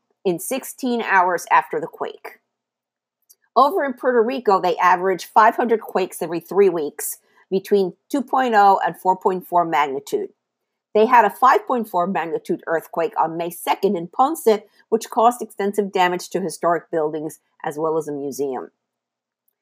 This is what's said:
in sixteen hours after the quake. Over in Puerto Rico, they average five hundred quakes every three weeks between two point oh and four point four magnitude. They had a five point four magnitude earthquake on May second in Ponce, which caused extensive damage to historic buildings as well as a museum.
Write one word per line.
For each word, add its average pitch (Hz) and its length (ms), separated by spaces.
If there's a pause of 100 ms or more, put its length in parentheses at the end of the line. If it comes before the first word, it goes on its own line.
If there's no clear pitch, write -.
(260)
in 175 140
sixteen 247 640
hours 180 480
after 165 300
the 151 80
quake. - 540 (1120)
Over 285 280
in 277 100
Puerto 247 280
Rico, 226 380
they 175 180
average 180 480
five 226 300
hundred 240 260
quakes - 400
every 170 180
three 190 300
weeks 165 500 (320)
between 190 440 (140)
two 285 140
point 254 320
oh 202 280
and 170 140
four 185 180
point 185 320
four 175 160
magnitude. 143 720 (600)
They 214 120
had 240 180
a 202 40
five 262 380
point 233 200
four 175 200
magnitude 165 600
earthquake 160 480
on 160 220
May 170 120
second - 460
in 175 120
Ponce, 233 560 (260)
which 220 200
caused 240 320
extensive 202 500
damage 180 380
to - 120
historic 165 480
buildings 156 500 (240)
as 151 140
well 160 200
as 156 100
a 151 40
museum. 135 600 (920)